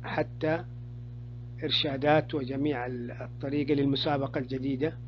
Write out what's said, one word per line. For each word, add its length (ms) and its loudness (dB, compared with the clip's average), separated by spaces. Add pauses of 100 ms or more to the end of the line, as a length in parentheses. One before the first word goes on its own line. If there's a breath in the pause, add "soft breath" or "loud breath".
حتى 600 -2 (960)
إرشادات 720 4
وجميع 520 0
ال-، 240 -4
الطريقة 640 0
للمسابقة 640 2
الجديدة 680 0